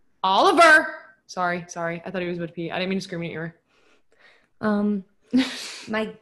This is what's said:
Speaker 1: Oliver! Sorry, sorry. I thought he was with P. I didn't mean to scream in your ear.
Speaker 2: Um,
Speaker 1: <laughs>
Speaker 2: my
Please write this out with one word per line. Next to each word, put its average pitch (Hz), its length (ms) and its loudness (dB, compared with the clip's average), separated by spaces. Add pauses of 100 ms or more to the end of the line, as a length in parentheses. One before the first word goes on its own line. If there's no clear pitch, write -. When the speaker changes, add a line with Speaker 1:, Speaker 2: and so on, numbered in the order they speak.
(240)
Speaker 1:
Oliver! 285 720 6 (320)
Sorry, 175 420 -4
sorry. 170 380 -6
I 185 40 -12
thought 180 120 -6
he 175 60 -4
was 175 100 -6
with 170 160 -8
P. 165 160 -8
I - 80 -6
didn't 185 100 -4
mean 190 120 -2
to - 40 -8
scream 170 200 -10
in 165 60 -8
your 156 140 -10
ear. 165 120 -12 (1040)
Speaker 2:
Um, 208 420 0 (420)
Speaker 1:
<laughs> - 420 -12
Speaker 2:
my 214 340 -6